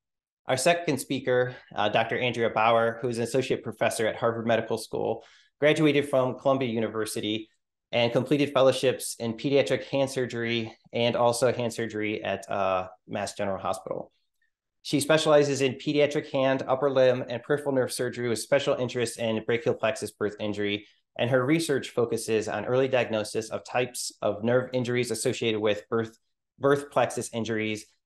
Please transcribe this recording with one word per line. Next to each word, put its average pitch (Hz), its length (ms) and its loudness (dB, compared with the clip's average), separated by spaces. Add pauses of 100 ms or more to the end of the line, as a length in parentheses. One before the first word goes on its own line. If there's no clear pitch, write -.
(480)
Our 131 60 2
second 170 440 2
speaker, 127 580 -2 (180)
uh, 104 140 0
Doctor 113 280 0
Andrea 117 320 0
Bauer, 113 520 2
who 127 80 -2
is 113 80 -4
an 117 80 -2
associate 131 400 -2
professor 113 420 -2
at 101 80 -2
Harvard 113 320 -2
Medical 113 300 0
School, 107 480 -6 (340)
graduated 151 480 4
from 127 320 0
Columbia 131 300 0
University 110 800 -4 (420)
and 120 220 2
completed 139 400 2
fellowships 131 640 2
in 117 140 -4
pediatric 135 560 2
hand 135 200 0
surgery 117 640 -4 (200)
and 120 240 2
also 120 340 4
hand 117 220 -2
surgery 107 500 -4
at, 98 260 -4
uh, 95 380 0 (220)
Mass 104 240 -6
General 98 240 -4
Hospital. - 560 -8 (680)
She 143 180 0
specializes 147 580 4
in 131 140 2
pediatric 147 580 0
hand, 131 340 2
upper 135 240 0
limb, 131 380 4
and 117 160 -6
peripheral 143 320 -2
nerve 123 160 2
surgery 120 380 -4
with 110 100 0
special 139 360 2
interest 120 440 -2
in 113 240 0
brachial 117 300 0
plexus 110 380 -2
birth 101 280 -4
injury, 104 480 -4 (320)
and 120 100 0
her 127 160 2
research 147 440 0
focuses 113 580 0
on 104 160 -4
early 131 240 2
diagnosis 110 640 -2
of - 160 -10
types - 560 -4
of 104 240 -2
nerve 127 260 2
injuries 123 400 -2
associated 113 480 -2
with 107 300 0
birth, 113 280 -2 (400)
birth 143 320 2
plexus 123 440 0
injuries, 110 520 -4 (200)